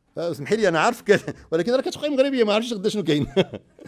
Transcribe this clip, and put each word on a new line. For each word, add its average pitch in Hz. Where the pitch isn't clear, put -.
آه، 170
اسمحي 143
لي 214
انا 165
عارفك 202
<laughs> -
ولكن 175
راه 269
كتبقاي 302
مغربيه، 269
ما 208
عرفتش 233
غدا 208
شنو 208
كاين. 147
<laughs> -